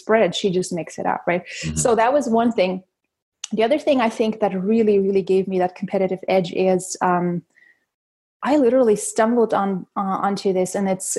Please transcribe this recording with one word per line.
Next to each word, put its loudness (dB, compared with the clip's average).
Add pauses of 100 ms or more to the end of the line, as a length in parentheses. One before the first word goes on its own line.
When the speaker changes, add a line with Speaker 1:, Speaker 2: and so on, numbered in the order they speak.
Speaker 1:
spread, 2
"She -2
just -2
makes -8
it -10
up," -2
right? -2 (200)
Speaker 2:
Mm-hmm. -6
Speaker 1:
So 0
that 2
was 0
one 2
thing. 0 (720)
The 0
other 2
thing 2
I 2
think -2
that 0 (200)
really, 4
really 0
gave 2
me -2
that 0
competitive -2
edge 0
is, 0
um, 0 (1000)
I 2
literally 4
stumbled 0
on, -2 (100)
uh, -4 (260)
onto -2
this, -2
and -2
it's, -4